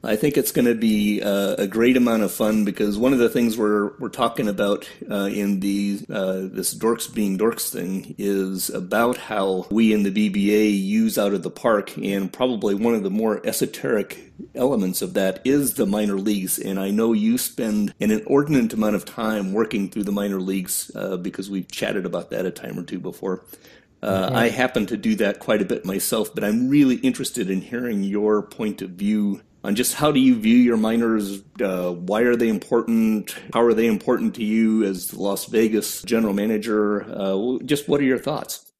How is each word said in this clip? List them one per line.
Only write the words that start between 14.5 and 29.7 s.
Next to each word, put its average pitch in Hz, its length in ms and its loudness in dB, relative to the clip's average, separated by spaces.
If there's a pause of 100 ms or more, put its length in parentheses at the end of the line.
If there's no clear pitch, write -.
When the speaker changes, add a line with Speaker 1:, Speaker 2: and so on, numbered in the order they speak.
Speaker 1:
elements 123 480 0
of 92 140 -8
that 95 280 0
is 135 300 2
the 110 140 0
minor 101 320 0
leagues. 98 400 -2
And 95 200 -4
I 98 120 -2
know 113 220 2
you 110 240 2
spend 107 640 -2
an 107 120 2
inordinate 131 640 2
amount 107 220 0
of 92 100 -4
time 107 480 -4
working 104 360 -2
through 104 140 -6
the 101 80 -4
minor 101 280 -2
leagues, 95 540 -4
uh, 95 240 -6
because 95 320 -8
we've 95 220 -6
chatted 104 340 -4
about 85 240 -6
that - 160 -4
a 87 60 -2
time - 260 -12
or 90 60 -8
two 90 160 -10
before. 92 440 -8 (600)
Uh, 95 240 0
Speaker 2:
Mm-hmm. 127 80 -2
Speaker 1:
I 117 140 4
happen 113 380 0
to 113 100 -4
do 107 180 0
that 101 240 0
quite 107 240 0
a - 20 0
bit - 180 -4
myself, 98 520 -2
but 90 80 -4
I'm 117 260 0
really 135 280 6
interested 123 520 -2
in 95 120 0
hearing 120 420 -4
your 104 400 2
point 107 400 -6
of 95 80 -10
view 101 500 0 (240)
on 104 80 0